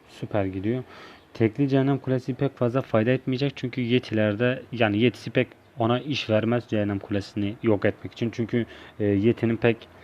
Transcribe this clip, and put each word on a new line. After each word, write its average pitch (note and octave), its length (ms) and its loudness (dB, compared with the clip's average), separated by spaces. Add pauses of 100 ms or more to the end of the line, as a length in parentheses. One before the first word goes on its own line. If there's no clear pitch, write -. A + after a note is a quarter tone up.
Süper G#2+ 360 -4
gidiyor. G2+ 380 -4 (500)
Tekli B2 360 2
cehennem C#3 280 2
kulesi B2+ 360 -4
pek - 240 -2
fazla B2 240 0
fayda A2+ 300 2
etmeyecek. C3 440 -2
Çünkü B2+ 260 -6
yetilerde A#2+ 800 0 (100)
yani A2 260 2
yetisi A#2 340 2
pek B2 160 2 (320)
ona A#2 200 2
iş B2+ 300 -6
vermez A2+ 380 2
cehennem G2+ 320 -2
kulesini G2+ 640 -6
yok A2 220 2
etmek G2 280 -2
için. A#2 160 -4
Çünkü, A#2 360 -2 (340)
e, G#2+ 60 0
yetinin A2 520 2
pek A#2 200 2 (260)